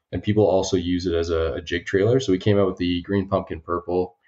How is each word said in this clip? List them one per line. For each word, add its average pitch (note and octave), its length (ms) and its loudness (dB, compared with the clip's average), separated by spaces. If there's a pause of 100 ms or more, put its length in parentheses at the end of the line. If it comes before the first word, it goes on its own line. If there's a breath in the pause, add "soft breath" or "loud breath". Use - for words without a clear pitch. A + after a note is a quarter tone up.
(100)
And - 120 -6
people G#2+ 240 4
also F#2+ 300 2
use F2 300 -2
it E2+ 80 0
as E2 160 -2
a, E2 240 -2
a D#2+ 80 -8
jig E2+ 240 -6
trailer. G2 340 2
So - 120 0
we F#2 60 2
came G2+ 200 2
out G2 80 4
with F#2 100 -4
the F2 260 -2
green G2 260 -2
pumpkin F#2 320 -4
purple, F2 560 -4 (120)